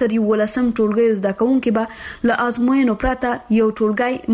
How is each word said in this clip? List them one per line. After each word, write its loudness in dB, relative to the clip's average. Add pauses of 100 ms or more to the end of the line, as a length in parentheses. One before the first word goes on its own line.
تر 0
یولسم 0
ټولګیو 2
زده -2
کوونکي 2
به -4
له -2
ازموینو 0
پرته -2 (240)
یو 4
ټولګی -2